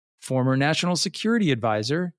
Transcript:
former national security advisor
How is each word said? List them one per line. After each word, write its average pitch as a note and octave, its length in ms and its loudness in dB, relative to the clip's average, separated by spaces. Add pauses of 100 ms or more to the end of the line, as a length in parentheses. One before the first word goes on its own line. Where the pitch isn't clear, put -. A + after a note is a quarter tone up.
(200)
former C3 380 0
national D#3 400 0
security G#3 540 0
advisor A#2+ 680 -2